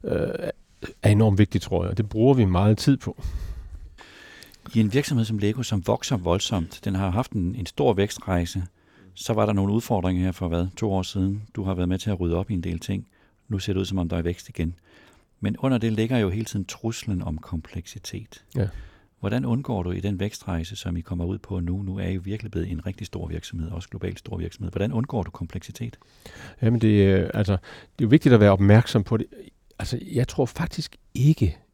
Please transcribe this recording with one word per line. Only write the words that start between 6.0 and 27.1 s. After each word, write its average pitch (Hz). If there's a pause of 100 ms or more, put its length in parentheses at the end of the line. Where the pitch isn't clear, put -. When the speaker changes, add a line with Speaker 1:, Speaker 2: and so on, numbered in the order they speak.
Speaker 2:
voldsomt, 87
den 98
har 95
haft 110
en, 95
en 101
stor 131
vækstrejse, 90 (500)
så -
var 107
der 107
nogle 101
udfordringer 92
her 92
for, 90
hvad, 85 (100)
to 110
år 92
siden. 98 (120)
Du 101
har 95
været 90
med 92
til -
at 95
rydde 85
op 95
i -
en 87
del 85
ting. - (400)
Nu 104
ser 101
det 92
ud, 95
som 95
om 87
der 87
er 85
vækst 87
igen. 85 (640)
Men 101
under 135
det 113
ligger 113
jo 104
hele 107
tiden 98
truslen 110
om 82
kompleksitet. - (120)
Speaker 1:
Ja. 107 (520)
Speaker 2:
Hvordan 117
undgår 120
du 87
i 90
den 95
vækstrejse, 95
som 87
I 87
kommer 87
ud 92
på 92
nu? 90
Nu 95
er 92
I 92
jo 92
virkelig 101
blevet 92
en 78
rigtig -
stor 87
virksomhed, 82
også 87
globalt 92
stor -
virksomhed. 85
Hvordan 98
undgår 117
du 82
kompleksitet? - (640)
Speaker 1:
Jamen, 113
det, 113
øh, 98